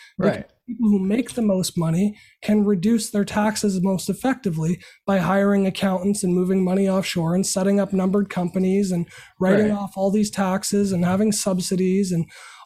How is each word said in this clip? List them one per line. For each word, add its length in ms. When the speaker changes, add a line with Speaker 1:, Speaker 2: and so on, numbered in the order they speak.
Speaker 1:
Because 180
Speaker 2:
Right. 140
Speaker 1:
people 240
who 80
make 340
the 100
most 360
money 400
can 240
reduce 420
their 160
taxes 580
most 280
effectively 680
by 120
hiring 480
accountants 560
and 120
moving 280
money 240
offshore 480
and 120
setting 340
up 140
numbered 340
companies 640
and 140
writing 300
Speaker 2:
Right. 80
Speaker 1:
off 180
all 140
these 200
taxes 600
and 100
having 300
subsidies. 800
And 140